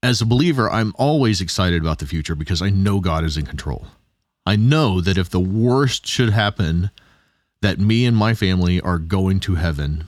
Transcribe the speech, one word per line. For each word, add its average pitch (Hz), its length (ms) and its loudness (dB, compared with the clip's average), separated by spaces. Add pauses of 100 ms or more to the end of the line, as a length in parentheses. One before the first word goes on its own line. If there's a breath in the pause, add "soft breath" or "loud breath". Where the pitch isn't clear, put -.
As 123 180 0
a 117 60 0
believer, 131 440 2
I'm 107 280 -2
always 127 420 2
excited 87 400 0
about 80 200 -2
the 73 60 -8
future 80 280 -4
because 78 260 -4
I 95 80 -2
know 98 320 0
God 80 240 -2
is 76 140 -2
in 73 80 -4
control. 69 400 -8 (580)
I 101 120 2
know 113 440 2
that 90 180 0
if 90 100 -2
the 90 120 0
worst 123 680 0
should 120 240 0
happen, 101 600 0 (720 soft breath)
that 101 180 0
me 113 280 2
and 117 100 2
my 107 160 2
family 90 480 2
are 87 180 -2
going 95 420 0
to 92 160 -2
heaven 78 500 -4